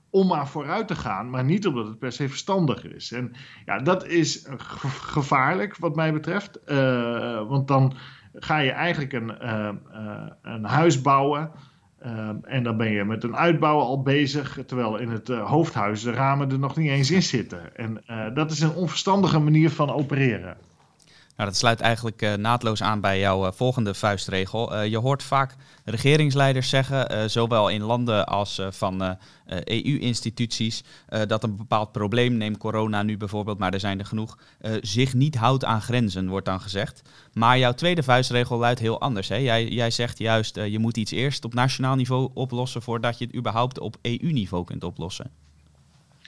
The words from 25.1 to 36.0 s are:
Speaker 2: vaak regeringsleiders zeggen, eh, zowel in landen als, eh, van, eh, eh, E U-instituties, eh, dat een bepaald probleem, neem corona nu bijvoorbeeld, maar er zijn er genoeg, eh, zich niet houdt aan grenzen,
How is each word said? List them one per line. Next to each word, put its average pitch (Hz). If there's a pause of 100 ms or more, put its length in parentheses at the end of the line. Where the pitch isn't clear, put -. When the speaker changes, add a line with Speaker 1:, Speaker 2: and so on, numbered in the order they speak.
Speaker 2:
vaak 135 (280)
regeringsleiders 135
zeggen, 135
eh, 107
zowel 113
in 104
landen 117
als, -
eh, 95
van, 95
eh, 92 (360)
eh, 92
E 113
U-instituties, 113 (240)
eh, 110
dat 110
een 104
bepaald 107
probleem, 120
neem 107
corona 107
nu 107
bijvoorbeeld, 104
maar 92
er 98
zijn 98
er 101
genoeg, 110 (220)
eh, 110
zich 123
niet 143
houdt 127
aan 110
grenzen, 98